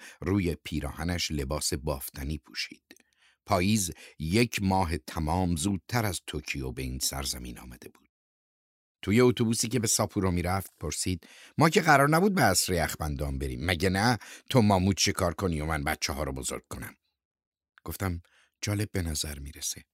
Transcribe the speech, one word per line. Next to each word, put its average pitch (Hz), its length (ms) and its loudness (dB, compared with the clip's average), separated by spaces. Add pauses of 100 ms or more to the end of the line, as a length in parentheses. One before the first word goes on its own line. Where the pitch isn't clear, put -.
(220)
روی 87 340 0
پیراهنش 80 760 -4
لباس 73 420 -4
بافتنی 71 640 -6
پوشید. - 580 -14 (500)
پاییز 98 460 2 (280)
یک 101 440 2
ماه 95 340 2
تمام 85 580 0
زودتر 98 500 -2
از 92 220 -4
توکیو 67 440 -6
به 62 100 -8
این 65 180 -6
سرزمین 64 600 -6
آمده 62 300 -18
بود. - 120 -20 (1000)
توی 107 180 4
اتوبوسی 120 460 4
که 123 120 -2
به 113 80 0
ساپورو 101 440 0
می‌رفت 87 480 -2
پرسید: - 480 -4 (300)
«ما 160 120 6
که 180 120 4
قرار 143 280 6
نبود 180 260 4
به 185 60 2
عصر 95 320 4
یخبندان 73 640 -2
بریم، 65 280 -4
مگه 92 240 2
نه؟ 104 280 2 (320)
تو 127 120 4
ماموت 98 380 6
شکار 87 340 2
کنی 82 280 -2
و 76 40 -2
من 78 180 -2
بچه‌ها 78 400 -2
رو 67 100 -4
بزرگ 64 360 -8
کنم.» - 260 -12 (880)
گفتم: 87 380 -4 (400)
«جالب 104 300 -2
به 95 100 -2
نظر 76 380 -4
می‌رسه.» - 440 -10 (100)